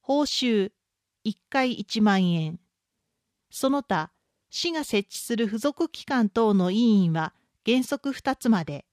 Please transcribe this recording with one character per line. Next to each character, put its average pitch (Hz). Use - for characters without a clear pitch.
報 285
酬、 214
一 -
回 262
一 208
万 190
円。 160
そ 269
の 277
他、 165
市 -
が 311
設 202
置 -
す -
る 226
付 208
属 285
機 -
関 240
等 220
の 185
委 196
員 202
は 160
原 254
則 277
二 262
つ 240
ま 185
で。 143